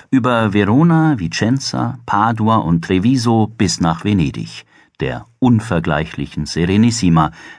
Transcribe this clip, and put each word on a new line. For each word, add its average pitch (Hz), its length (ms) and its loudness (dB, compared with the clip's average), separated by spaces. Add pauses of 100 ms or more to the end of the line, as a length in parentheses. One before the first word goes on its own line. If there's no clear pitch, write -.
(100)
über 117 440 0
Verona, 151 640 2
Vicenza, 120 880 -4
Padua 110 500 0
und 85 260 0
Treviso 113 640 2
bis 98 320 -2
nach 82 260 0
Venedig, 73 600 -2 (360)
der 67 260 -6 (120)
unvergleichlichen 80 1080 -2
Serenissima, 87 840 2 (280)